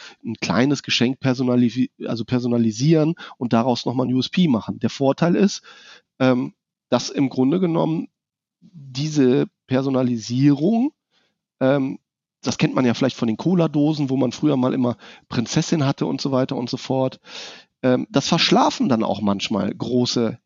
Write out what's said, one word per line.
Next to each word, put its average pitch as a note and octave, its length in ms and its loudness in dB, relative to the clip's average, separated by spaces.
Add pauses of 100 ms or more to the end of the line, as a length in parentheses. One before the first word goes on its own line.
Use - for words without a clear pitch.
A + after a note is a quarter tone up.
(240)
ein A2+ 100 -6
kleines C3 480 0
Geschenk - 380 0
personalisi-, B2 720 0 (160)
also A2+ 180 -6
personalisieren B2 880 2 (240)
und B2+ 160 -2
daraus A#2 320 0
nochmal B2+ 200 -2
ein B2 80 -2
U B2+ 60 0
S - 80 -4
P F3+ 180 2
machen. A2 320 -2
Der A2+ 120 -4
Vorteil C#3+ 440 0
ist, - 280 2 (580)
ähm, C3 320 2 (380)
dass B2 180 0
im C3+ 220 0
Grunde C3+ 280 2
genommen E3 500 -2 (520)
diese C#3 880 0 (200)
Personalisierung, C3+ 1300 0 (640)
ähm, C3+ 400 0 (440)
das - 160 -4
kennt - 160 0
man C3+ 100 0
ja A#2+ 80 2
vielleicht B2+ 240 -2
von A#2+ 120 -2
den A2 100 -2
Cola-Dosen, D3+ 720 0
wo C3 80 0
man B2+ 120 0
früher C#3+ 280 0
mal B2+ 160 0
immer B2 240 0 (320)
Prinzessin C#3+ 560 0
hatte C#3 180 -2
und C#3 160 -4
so C#3 120 -4
weiter C3 220 0
und C3 140 -6
so C3 80 -6
fort. C3 420 -4 (640)
Ähm, B2+ 280 2
das - 180 0
verschlafen F#3 640 2
dann A2+ 120 2
auch G2 200 -2
manchmal G2+ 520 -2
große A#2+ 720 -2